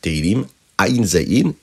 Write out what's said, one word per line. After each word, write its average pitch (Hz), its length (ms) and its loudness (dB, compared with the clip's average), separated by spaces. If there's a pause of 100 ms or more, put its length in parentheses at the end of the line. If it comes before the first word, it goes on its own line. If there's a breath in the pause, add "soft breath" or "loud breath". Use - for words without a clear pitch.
Teilim 85 440 -2 (340)
Ayin 110 260 0
Zayin 98 580 2